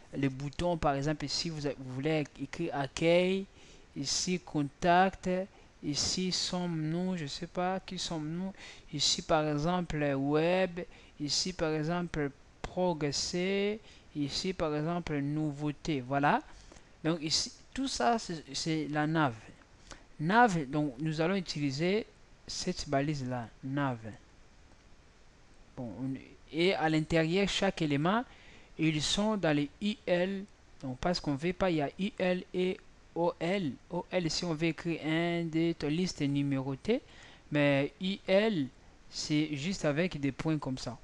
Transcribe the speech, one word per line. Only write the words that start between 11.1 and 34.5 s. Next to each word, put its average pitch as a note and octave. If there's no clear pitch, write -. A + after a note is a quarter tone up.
ici, D3+
par D#3+
exemple, D#3
progresser, F3+
ici, D3+
par E3
exemple, D#3
nouveauté, D3
voilà. C#3+
Donc D#3+
ici, -
tout C4+
ça, A#3+
c'est, D#3
c'est D#3
la D3+
nav. D#3
Nav, F3
donc D3
nous D#3
allons F3
utiliser E3
cette -
balise-là, C3+
nav. C3+
Bon, B2
on, C3+
et E3+
à D#3
l'intérieur, D#3+
chaque F#3+
élément, E3
ils D#3
sont G#3+
dans D#3+
les D3
I G#3
L. F#3+
Donc B2+
parce F3
qu'on C#3+
veut D#3+
pas, F#3
il D#3+
y D3+
a C#3
I G3
L F#3
et F#3
O E3+
L. E3+
O F3
L, F3+
si -
on F3